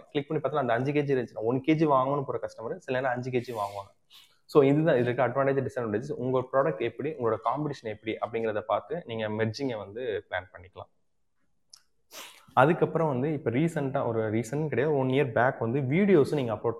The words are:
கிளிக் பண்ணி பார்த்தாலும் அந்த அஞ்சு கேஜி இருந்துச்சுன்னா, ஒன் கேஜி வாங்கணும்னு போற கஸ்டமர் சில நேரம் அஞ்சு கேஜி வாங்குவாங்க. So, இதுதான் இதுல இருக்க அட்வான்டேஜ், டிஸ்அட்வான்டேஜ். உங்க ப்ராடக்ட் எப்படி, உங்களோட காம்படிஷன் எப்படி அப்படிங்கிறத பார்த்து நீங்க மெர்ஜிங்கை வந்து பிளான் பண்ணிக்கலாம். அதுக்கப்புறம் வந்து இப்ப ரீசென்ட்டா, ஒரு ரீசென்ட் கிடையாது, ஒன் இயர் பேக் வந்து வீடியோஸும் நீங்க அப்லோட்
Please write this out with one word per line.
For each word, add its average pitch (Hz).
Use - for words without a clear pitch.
கிளிக் 143
பண்ணி 151
பார்த்தாலும் 135
அந்த 117
அஞ்சு 131
கேஜி 139
இருந்துச்சுன்னா, 113
ஒன் 127
கேஜி 160
வாங்கணும்னு 139
போற 123
கஸ்டமர் 113
சில 131
நேரம் 131
அஞ்சு 123
கேஜி 123
வாங்குவாங்க. 101
So, -
இதுதான் 147
இதுல 123
இருக்க 123
அட்வான்டேஜ், 135
டிஸ்அட்வான்டேஜ். 120
உங்க 127
ப்ராடக்ட் 147
எப்படி, 117
உங்களோட 117
காம்படிஷன் 127
எப்படி 107
அப்படிங்கிறத 110
பார்த்து 110
நீங்க 110
மெர்ஜிங்கை 110
வந்து 101
பிளான் 92
பண்ணிக்கலாம். 90
அதுக்கப்புறம் 160
வந்து 139
இப்ப 131
ரீசென்ட்டா, 139
ஒரு 110
ரீசென்ட் 135
கிடையாது, 139
ஒன் 131
இயர் 131
பேக் 120
வந்து 117
வீடியோஸும் 156
நீங்க 123
அப்லோட் 113